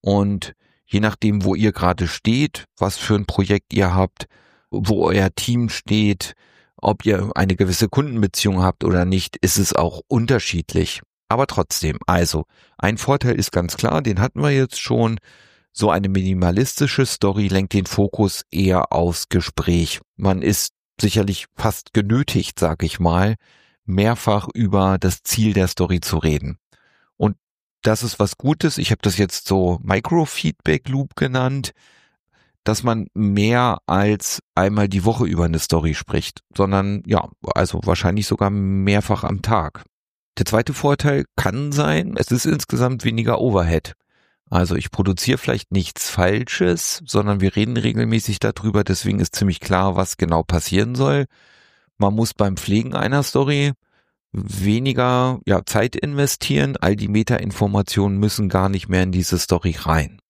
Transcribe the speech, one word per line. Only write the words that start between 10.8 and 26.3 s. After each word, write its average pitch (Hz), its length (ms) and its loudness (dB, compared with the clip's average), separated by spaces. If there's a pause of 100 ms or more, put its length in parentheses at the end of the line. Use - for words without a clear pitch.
Aber 127 160 2
trotzdem, - 600 -2
also, 85 380 2 (340)
ein 107 180 0
Vorteil 127 380 0
ist - 160 -2
ganz 87 260 -2
klar, 151 240 0
den 107 200 0
hatten 113 200 0
wir 147 100 2
jetzt 135 300 0
schon, 113 380 0 (540)
so 107 180 2
eine 95 180 2
minimalistische 95 960 2
Story 101 440 0
lenkt 95 260 0
den 98 100 2
Fokus - 680 0
eher 92 420 2
aufs 85 360 0
Gespräch. 85 720 0 (160)
Man 95 240 2
ist 87 320 0 (260)
sicherlich 101 560 0
fast - 380 -4
genötigt, 110 680 0
sag 82 240 0
ich 85 160 -4
mal, 90 360 2 (500)
mehrfach 104 680 0
über 95 440 2
das 92 240 -2
Ziel 107 300 0
der 95 160 2
Story 90 320 0
zu - 160 -4
reden. 73 400 0 (600)